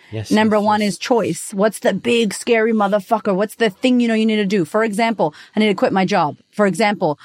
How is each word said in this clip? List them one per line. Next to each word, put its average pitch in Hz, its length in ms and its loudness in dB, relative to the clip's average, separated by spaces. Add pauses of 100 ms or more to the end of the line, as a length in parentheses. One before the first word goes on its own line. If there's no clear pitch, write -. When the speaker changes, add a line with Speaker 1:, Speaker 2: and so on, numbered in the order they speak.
(120)
Speaker 1:
Yes, 107 200 -8
Speaker 2:
number 214 260 2
Speaker 1:
yes, 208 80 0
Speaker 2:
one 208 160 0
Speaker 1:
yes. 208 120 -2
Speaker 2:
is - 40 -8
choice. 190 560 -2
What's 202 260 -2
the 196 140 0
big, 233 400 0
scary 226 400 0
motherfucker? 208 600 0
What's 208 200 -4
the 226 140 0
thing 247 300 0
you 240 80 2
know 226 80 0
you 220 100 2
need 220 120 2
to 208 80 0
do? 190 200 0
For 214 180 0
example, 214 500 -2 (220)
I - 40 -2
need 214 80 4
to 208 80 2
quit 208 180 0
my 190 120 2
job. 165 320 0 (140)
For 208 160 0
example, 190 580 0